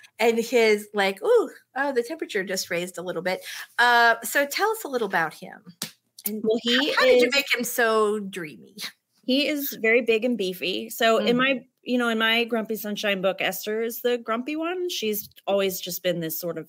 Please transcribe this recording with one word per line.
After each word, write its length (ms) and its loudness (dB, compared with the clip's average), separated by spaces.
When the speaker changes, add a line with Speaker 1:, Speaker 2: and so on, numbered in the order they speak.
Speaker 1:
and 200 4
his, 540 4
like, 300 0
ooh, 260 4
oh, 160 -2
the 100 0
temperature 400 -6
just 260 -4
raised 280 -4
a 40 -10
little 200 -6
bit. 180 -2
Uh, 440 6
so 220 2
tell 260 0
us 120 -4
a 60 -8
little 180 -2
about 260 0
him. 300 -18
And 160 -6
Speaker 2:
Well, 200 2
he 120 2
Speaker 1:
how, 80 0
how 60 4
did 160 6
you 60 4
Speaker 2:
is 60 -2
Speaker 1:
make 220 0
him 80 -4
so 560 2
dreamy? 560 -12
Speaker 2:
He 220 2
is 340 -4
very 200 4
big 240 0
and 120 0
beefy. 520 -4
So 280 2
in 100 0
Speaker 1:
Mm-hmm. 100 4
Speaker 2:
my, 220 2
you 140 -2
know, 120 0
in 80 0
my 260 2
Grumpy 320 -4
Sunshine 460 -4
book, 180 0
Esther 420 -4
is 200 -6
the 160 0
grumpy 400 -4
one. 320 -4
She's 400 -4
always 320 0
just 240 -10
been 160 0
this 180 -4
sort 200 -6
of 120 -10